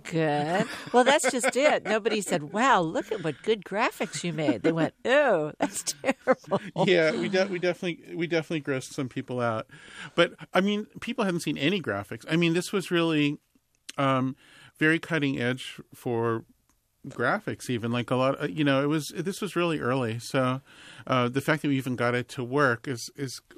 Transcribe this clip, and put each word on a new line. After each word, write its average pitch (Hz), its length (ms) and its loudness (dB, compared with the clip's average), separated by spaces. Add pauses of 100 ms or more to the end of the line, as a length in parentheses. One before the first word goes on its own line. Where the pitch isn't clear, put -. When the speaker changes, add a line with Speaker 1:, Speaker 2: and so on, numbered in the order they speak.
Speaker 1:
Good. 160 640 0 (240)
Well, 240 120 8
that's 277 280 4
just 262 240 0
it. 262 300 4
Nobody 214 360 0
said, 156 320 -4
"Wow, 226 280 4
look 190 300 -2
at 202 120 -6
what 156 200 -4
good 214 200 0
graphics 226 600 -4
you 175 100 -2
made." 160 300 0
They 165 80 4
went, 160 220 0 (100)
"Ew, 220 560 4
that's - 240 -2
terrible." - 800 -2 (240)
Speaker 2:
Yeah, 170 260 6
we - 180 -2
de-, 190 160 2
we 185 140 -4
definitely, 175 560 -4
we 170 120 -2
definitely 160 340 -2
grossed 131 320 -4
some 135 160 -4
people 127 320 -6
out. 113 260 -2 (480)
But, 170 180 4 (200)
I 185 80 4
mean, 208 260 0 (120)
people 233 260 -4
hadn't 175 160 0
seen 151 160 -4
any 165 240 0
graphics. 110 480 -6
I 160 60 0
mean, 165 180 4
this 175 180 -2
was 185 200 -2
really, 156 460 2 (600)
um, 131 380 2 (420)
very 156 220 4
cutting 147 400 -2
edge 123 400 -4 (140)
for 117 500 -2 (640)
graphics 131 600 -2
even, 117 220 -2
like, 120 200 -2
a 127 40 0
lot, 131 260 2
uh, 147 60 -4
you 147 160 -2
know, 139 180 4
it 147 60 2
was, 151 280 -2
this 185 260 -6
was 196 140 -6
really 170 240 0
early. 120 400 -2
So, 131 420 0 (440)
uh, 123 240 2
the 127 120 -2
fact 151 200 0
that 156 60 -2
we 139 100 2
even 127 180 -4
got 120 200 0
it 123 140 -2
to 127 140 -8
work 127 440 2
is, 120 280 -8
is, 135 260 -10 (160)